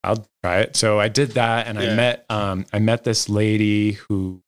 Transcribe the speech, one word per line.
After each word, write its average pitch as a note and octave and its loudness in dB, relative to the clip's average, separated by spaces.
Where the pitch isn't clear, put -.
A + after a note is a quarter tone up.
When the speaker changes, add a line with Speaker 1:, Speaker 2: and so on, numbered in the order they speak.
Speaker 1:
I'll G#2+ -2
try F2+ 0
it. - -2
So G#2+ 2
I G#2 2
did B2+ 0
that A#2 0
and A2 -6
I G2+ -2
Speaker 2:
Yeah. G#2+ 0
Speaker 1:
met, A#2+ 0
um, G2 -2
I G#2 -2
met A2 2
this A2 -2
lady G#2 2
who F#2+ -6